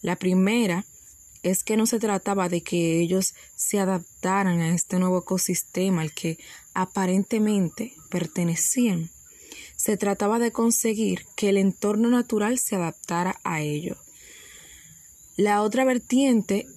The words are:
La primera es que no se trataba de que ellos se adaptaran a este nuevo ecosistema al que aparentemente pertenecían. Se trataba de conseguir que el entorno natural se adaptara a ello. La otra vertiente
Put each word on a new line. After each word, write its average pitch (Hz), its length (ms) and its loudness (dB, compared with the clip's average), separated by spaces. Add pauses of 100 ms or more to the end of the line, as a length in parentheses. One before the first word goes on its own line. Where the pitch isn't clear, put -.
La 175 120 -2
primera 185 680 2 (560)
es 185 220 0
que 214 140 0
no 220 100 2
se 233 100 0
trataba 196 500 0
de 170 140 -2
que 170 380 0
ellos 180 340 0 (220)
se - 240 -2
adaptaran 185 800 0
a 165 140 2
este 180 240 -2
nuevo 185 180 2
ecosistema 180 840 -2
al 151 100 -6
que 160 240 -6 (380)
aparentemente 196 1200 -2 (180)
pertenecían. 170 960 -2 (680)
Se 208 220 -2
trataba 202 400 0
de 233 140 0
conseguir 220 760 0 (100)
que 202 140 0
el 196 80 4
entorno 208 520 2
natural 240 500 0
se - 160 -2
adaptara 175 680 -4
a 160 180 -2
ello. 151 360 -4 (1400)
La 208 260 2
otra 233 220 0
vertiente 247 920 2